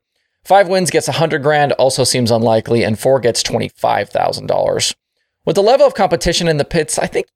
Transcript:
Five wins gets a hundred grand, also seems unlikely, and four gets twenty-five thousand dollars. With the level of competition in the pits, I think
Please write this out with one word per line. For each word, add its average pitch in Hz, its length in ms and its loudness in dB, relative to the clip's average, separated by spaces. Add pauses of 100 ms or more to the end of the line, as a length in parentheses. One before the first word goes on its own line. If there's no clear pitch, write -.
(440)
Five 190 240 4
wins 185 200 0
gets 147 200 0
a 135 100 -4
hundred 156 240 0
grand, 147 300 2
also 131 320 0
seems 120 260 0
unlikely, 113 540 2
and 107 120 -2
four 135 220 2
gets 117 240 0
twenty-five 110 640 -4
thousand - 380 -2
dollars. - 480 -2 (500)
With 160 120 -2
the 196 80 2
level 269 200 4
of 262 100 2
competition 170 520 0
in 160 120 0
the 139 60 -2
pits, 156 320 -4
I - 120 -2
think - 280 -6